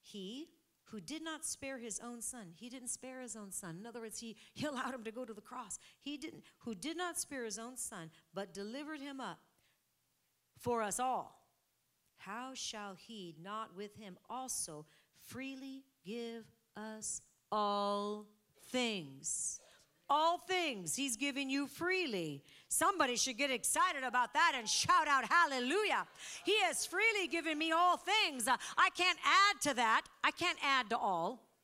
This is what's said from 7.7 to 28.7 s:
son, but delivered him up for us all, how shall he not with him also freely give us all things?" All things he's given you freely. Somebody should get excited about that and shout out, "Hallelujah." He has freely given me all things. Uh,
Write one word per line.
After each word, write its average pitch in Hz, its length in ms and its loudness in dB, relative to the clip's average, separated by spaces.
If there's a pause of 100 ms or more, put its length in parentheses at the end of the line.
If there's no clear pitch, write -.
son, 165 360 -8 (200)
but 190 220 -6
delivered 269 460 -8
him 277 180 -10
up 196 240 -8 (1160)
for 233 240 0
us 202 180 -2
all, 247 500 -4 (680)
how 247 360 -10
shall 208 400 -8
he 180 440 -12
not 208 360 -8
with 202 220 -10
him 196 200 -14 (120)
also 220 580 -6 (260)
freely 269 720 -12 (200)
give 233 500 -8 (220)
us 220 440 -8 (300)
all 208 800 2 (320)
things?" 180 1000 -2 (480)
All 330 300 6
things 294 560 0
he's 262 220 -2
given 269 340 -2
you 277 160 0
freely. 247 800 -2 (240)
Somebody 311 480 4
should 254 200 0
get 277 140 2
excited 285 540 2
about 247 300 2
that 320 200 6
and 226 160 -2
shout 330 380 6
out, 269 160 6
"Hallelujah." 285 840 4 (360)
He 415 160 4
has 339 260 2
freely 403 400 2
given 311 320 0
me 320 140 2
all 349 240 6
things. 339 500 2
Uh, 254 100 4 (200)